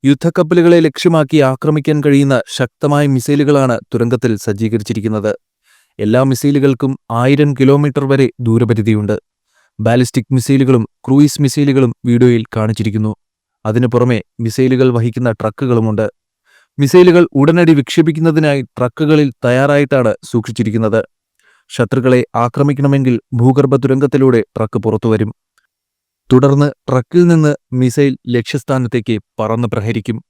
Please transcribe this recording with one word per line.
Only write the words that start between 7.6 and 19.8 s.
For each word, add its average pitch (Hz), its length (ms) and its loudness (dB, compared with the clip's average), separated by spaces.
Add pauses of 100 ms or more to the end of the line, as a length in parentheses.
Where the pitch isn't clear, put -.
വരെ 135 220 0 (140)
ദൂരപരിധിയുണ്ട്. 110 760 0 (640)
ബാലിസ്റ്റിക് 120 540 -2
മിസൈലുകളും 131 520 0 (160)
ക്രൂയിസ് 143 420 2
മിസൈലുകളും 135 500 0 (140)
വീഡിയോയിൽ 120 440 2
കാണിച്ചിരിക്കുന്നു. 107 640 -4 (520)
അതിനു 117 240 0
പുറമെ 120 300 0 (220)
മിസൈലുകൾ 127 500 0
വഹിക്കുന്ന 120 400 -2
ട്രക്കുകളുമുണ്ട്. 110 760 -2 (720)
മിസൈലുകൾ 175 540 4
ഉടനടി 160 420 4
വിക്ഷേപിക്കുന്നതിനായി 156 840 0 (100)
ട്രക്കുകളിൽ 147 580 0 (120)
തയ്യാറായിട്ടാണ് 135 720 0 (120)